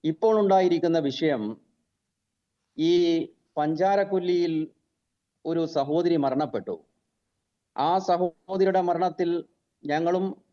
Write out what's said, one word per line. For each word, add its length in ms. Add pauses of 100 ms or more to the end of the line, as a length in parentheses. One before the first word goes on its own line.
ഇപ്പോൾ 360
ഉണ്ടായിരിക്കുന്ന 600
വിഷയം, 440 (1300)
ഈ 140 (680)
പഞ്ചാരക്കൊല്ലിയിൽ 960 (920)
ഒരു 200
സഹോദരി 500
മരണപ്പെട്ടു. 600 (1000)
ആ 200
സഹോദരിയുടെ 840
മരണത്തിൽ 600 (420)
ഞങ്ങളും 400 (280)